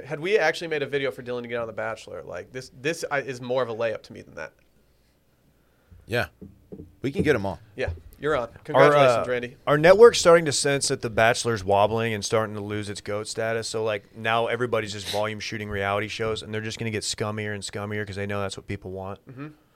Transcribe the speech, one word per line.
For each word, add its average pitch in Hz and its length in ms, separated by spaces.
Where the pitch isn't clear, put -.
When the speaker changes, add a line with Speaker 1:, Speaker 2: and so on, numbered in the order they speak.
Speaker 1:
had 151 140
we 185 200
actually 165 300
made 151 140
a 131 40
video 135 260
for 131 100
Dylan 123 200
to 117 60
get 120 120
on 117 80
The 110 60
Bachelor. 107 500
Like, 92 280
this, 127 180
this, 165 300
I, 139 100
is 123 200
more 127 220
of 117 60
a 113 60
layup 113 300
to - 100
me 95 80
than - 120
that. 78 180
Speaker 2:
Yeah. 113 200
We 143 100
can 190 100
get 139 140
him 98 100
on. 90 120
Speaker 1:
Yeah, 123 140
you're 147 160
on. 120 140
Speaker 3:
Our, - 160
Speaker 1:
Congratulations, 131 640
Speaker 3:
uh, - 20
Speaker 1:
Randy. 120 260
Speaker 3:
our 143 120
network's 196 400
starting 170 280
to 139 60
sense 139 360
that 131 140
The 120 80
Bachelor's 113 520
wobbling 107 520
and 101 100
starting 110 320
to 104 60
lose 104 260
its 101 140
goat 104 260
status. 113 400
So, 110 160
like, 107 320
now 113 320
everybody's 113 460
just 95 180
volume 107 260
shooting 104 300
reality 101 400
shows, 110 340
and 107 100
they're 110 80
just 110 180
gonna 113 120
get 107 140
scummier 107 500
and 98 80
scummier 104 440
'cause 95 100
they 101 100
know 101 140
that's 95 160
what - 100
people 98 240
want. 95 380
Speaker 1:
Mm-hmm. 135 200